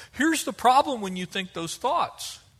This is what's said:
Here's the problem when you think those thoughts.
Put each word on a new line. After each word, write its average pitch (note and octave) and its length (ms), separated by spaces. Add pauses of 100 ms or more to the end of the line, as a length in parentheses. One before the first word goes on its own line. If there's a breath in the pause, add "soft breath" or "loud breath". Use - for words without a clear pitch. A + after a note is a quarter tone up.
(120)
Here's D#4 320
the C4 80
problem B3+ 480
when F#3+ 160
you F3+ 100
think F#3+ 280
those E3 240
thoughts. - 600 (200)